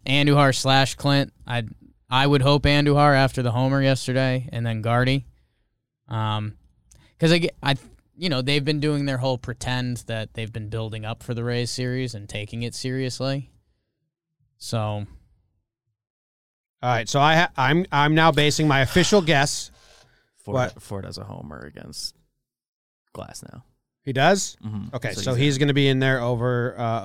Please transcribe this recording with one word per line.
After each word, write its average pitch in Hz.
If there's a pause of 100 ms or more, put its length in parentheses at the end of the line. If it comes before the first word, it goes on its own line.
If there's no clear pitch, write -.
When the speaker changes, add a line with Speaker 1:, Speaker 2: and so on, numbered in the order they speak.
Speaker 1:
Andujar 143
slash 135
Clint. 139 (120)
I, 120 (440)
I 135
would 143
hope 143
Andujar 143
after 135
the 120
homer 131
yesterday, 131
and 117
then 113
Gardy. 127 (800)
Um, 107 (640)
'cause 160
I, 170 (100)
I, 139 (420)
you 180
know, 131
they've 139
been 151
doing 143
their 135
whole 131
pretend 123
that 110
they've 110
been 110
building 110
up 113
for 123
the 117
Rays 120
series 127
and 101
taking 110
it 120
seriously. 131 (1080)
So. -
Speaker 2:
All 104 (1800)
right, 117
so 143
I 151
ha-, 170
I'm, 143
I'm 147
now 160
basing 147
my 135
official 180
guess. 147 (640)
Speaker 3:
Ford, 104
Speaker 2:
What? 127
Speaker 3:
Ford 98
has 92
a -
homer 82
against - (1000)
Glasnow. - (420)
Speaker 2:
He 139
does? 170
Speaker 3:
Mm-hmm. 107
Speaker 2:
Okay, 113
Speaker 3:
So 95
Speaker 2:
so 127
Speaker 3:
he's 135
Speaker 2:
he's 139
Speaker 3:
in. 131
Speaker 2:
gonna 139
be 139
in 131
there 131
over, 120
uh, 113